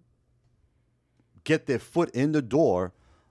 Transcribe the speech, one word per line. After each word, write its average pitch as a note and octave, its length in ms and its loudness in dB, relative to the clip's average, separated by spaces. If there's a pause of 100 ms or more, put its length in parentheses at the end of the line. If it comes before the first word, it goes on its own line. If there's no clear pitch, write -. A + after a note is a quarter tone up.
(1400)
get D#3 200 0
their B2 140 -2
foot - 320 -2
in C#3 220 -2
the D3+ 100 0
door G#2 500 0 (380)